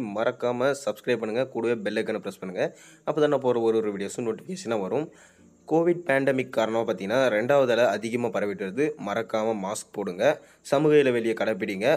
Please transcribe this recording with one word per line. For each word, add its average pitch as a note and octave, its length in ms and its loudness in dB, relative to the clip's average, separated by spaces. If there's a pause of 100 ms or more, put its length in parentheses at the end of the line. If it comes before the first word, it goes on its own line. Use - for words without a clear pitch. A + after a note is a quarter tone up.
மறக்காம A#2+ 680 0
சப்ஸ்கிரைப் A2+ 400 -4
பண்ணுங்க, A2+ 320 -2
கூடவே A2+ 260 0
பெல் G#2 220 -4
ஐகானை G#2+ 220 -2
பிரஸ் F#2+ 200 -10
பண்ணுங்க. F#2 240 -4 (440)
அப்பதான் D3+ 220 2
நான் C#3+ 120 2
போற B2 200 2
ஒரு A2+ 160 4
ஒரு G#2+ 160 0
வீடியோஸும் G2 340 -6
நோட்டிஃபிகேஷனா A2+ 540 -6
வரும். A2+ 260 -2 (640)
கோவிட் E3+ 380 2
பேண்டமிக் C3+ 440 2
காரணமா A2 320 0
பார்த்தீங்கன்னா, G#2 460 0
ரெண்டாவது B2 440 4
அலை A2+ 120 4
அதிகமா A2+ 440 0
பரவிட்டு G2+ 360 -4
வருது. A2+ 220 -2 (200)
மறக்காம A2 540 -2
மாஸ்க் G2+ 320 -8
போடுங்க, G2 320 -4 (420)
சமூக D3+ 280 4
இடைவெளியை A#2+ 420 4
கடைப்பிடிங்க, G2+ 600 -2